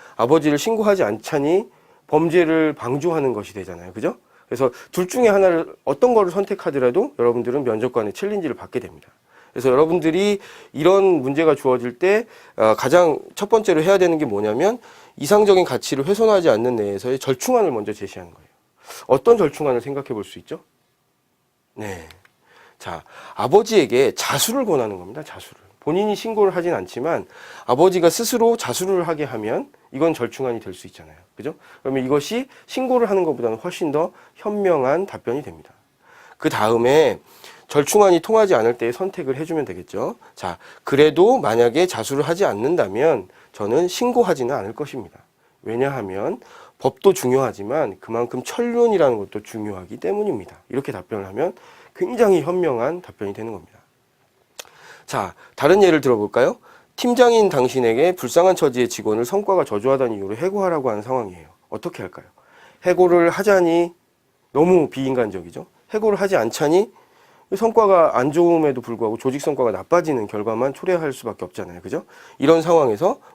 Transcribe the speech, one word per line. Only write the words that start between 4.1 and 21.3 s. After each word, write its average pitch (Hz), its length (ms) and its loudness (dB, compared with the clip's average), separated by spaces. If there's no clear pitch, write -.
그래서 127 240 -2
둘 180 180 -4
중에 247 200 2
하나를, 190 460 2
어떤 247 280 2
거를 208 180 4
선택하더라도 175 880 -2
여러분들은 120 460 0
면접관의 113 480 -2
챌린지를 196 420 -6
받게 117 260 -8
됩니다. 82 280 -18
그래서 127 200 -2
여러분들이 165 680 2
이런 180 480 4
문제가 143 320 2
주어질 123 440 -2
때, 208 280 2
어, 110 200 4
가장 156 420 4
첫 202 140 -8
번째로 190 340 2
해야 190 140 4
되는 175 220 2
게 151 80 -2
뭐냐면 113 520 0
이상적인 196 480 4
가치를 135 400 -4
훼손하지 202 460 2
않는 120 260 2
내에서의 104 420 -4
절충안을 190 520 0
먼저 107 240 -6
제시하는 95 360 -16
거예요. - 180 -20
어떤 220 320 4
절충안을 143 420 0
생각해 135 280 -10
볼 107 140 -6
수 - 180 -16
있죠? - 200 -16